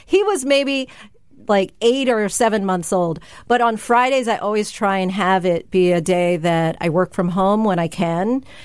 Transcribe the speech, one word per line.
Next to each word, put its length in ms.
he 180
was 220
maybe 440
like 340
eight 260
or 220
seven 360
months 280
old. 260
But 140
on 140
Fridays, 520
I 100
always 340
try 280
and 120
have 340
it 260
be 200
a 80
day 380
that 420
I 100
work 240
from 160
home 360
when 140
I 80
can. 560